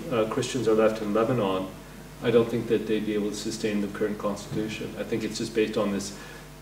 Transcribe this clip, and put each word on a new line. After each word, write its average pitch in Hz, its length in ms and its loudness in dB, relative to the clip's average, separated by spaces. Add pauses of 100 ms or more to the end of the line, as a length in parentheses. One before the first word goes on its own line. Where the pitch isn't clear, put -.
(120)
uh, 113 140 4
Christians 117 420 0
are 113 60 6
left 107 280 6
in 104 120 -2
Lebanon, 104 540 2 (540)
I 123 100 2
don't 113 180 6
think 117 180 -2
that 107 180 2
they'd 107 200 0
be 107 80 0
able 104 160 0
to - 60 -6
sustain 107 440 -2
the 101 80 -2
current 104 300 -2
constitution. 107 840 -4
I 104 40 -4
think 107 200 -2
it's 107 140 -4
just - 180 -4
based 107 220 2
on 101 160 2
this, 98 240 -4 (440)